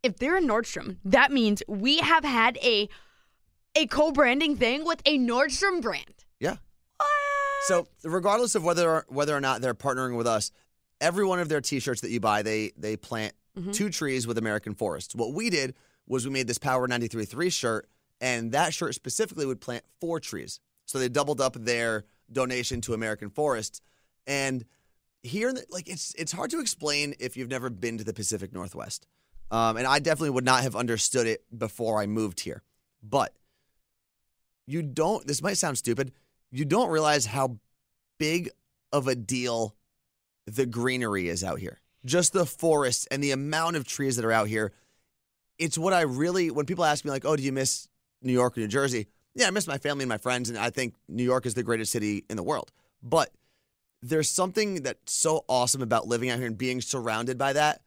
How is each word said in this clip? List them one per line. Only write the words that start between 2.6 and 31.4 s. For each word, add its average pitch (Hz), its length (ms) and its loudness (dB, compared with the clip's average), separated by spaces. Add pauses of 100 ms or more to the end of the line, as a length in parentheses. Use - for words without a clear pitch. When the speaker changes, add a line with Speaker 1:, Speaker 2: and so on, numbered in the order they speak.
Speaker 1:
a 311 120 4
co-branding 285 720 4
thing 247 280 2
with 330 220 -2
a 294 120 4
Nordstrom 262 640 2
brand. 185 440 -8 (160)
Speaker 2:
Yeah. - 160 -2 (420)
Speaker 1:
What? 392 100 2 (580)
Speaker 2:
So 175 220 2 (160)
regardless 196 500 0
of 175 100 0
whether 170 260 4
or, 160 180 0
whether 143 280 0
or 139 40 0
not 131 200 0
they're 123 140 0
partnering 127 420 -2
with 117 100 0
us, 110 260 0 (480)
every 175 240 2
one 185 160 2
of 165 80 -2
their 147 120 0
T-shirts 127 420 -4
that 98 80 -6
you 117 100 0
buy, 107 220 2
they, 110 340 -2
they 107 200 -4
plant 110 380 -8 (220)
Speaker 1:
Mm-hmm. 190 160 -8
Speaker 2:
two 208 180 -2
trees 135 340 -2
with 117 140 -2
American 107 380 -2
forests. 92 400 -6
What 117 160 -2
we 220 180 -2
did 135 240 -2 (320)
was 123 180 -2
we 135 60 -4
made 131 160 0
this 117 120 -2
Power 127 280 0
ninety-three 117 380 -2
three 160 260 -4
shirt, 113 380 -2 (320)
and 117 320 -2
that 156 200 2
shirt 117 220 -4
specifically 175 520 -4
would 131 140 -4
plant 120 220 -8 (180)
four 165 200 -4
trees. - 400 -10 (260)
So 135 140 -4
they 127 80 2
doubled 143 320 0
up 131 140 2
their 113 500 0 (260)
donation 123 520 -2
to 117 120 -4
American 110 360 -4
forests. 131 500 -2 (480)
And 135 360 -2 (600)
here, 202 240 -2
in 262 80 -4
the, - 140 -10
like, - 180 -12
it's, - 280 -10
it's 160 140 -6
hard - 220 -6
to 320 80 -4
explain 147 580 -2
if 123 180 -6
you've 127 140 -8
never 127 180 -4
been 113 300 -4
to 107 60 -8
the 110 80 -4
Pacific 98 400 -6
Northwest. - 560 -12 (420)
Um, 113 260 2
and 127 120 0
I 143 100 6
definitely 151 320 2
would 127 140 2
not 127 180 6
have 120 140 -2
understood 117 500 0
it 110 160 -2 (160)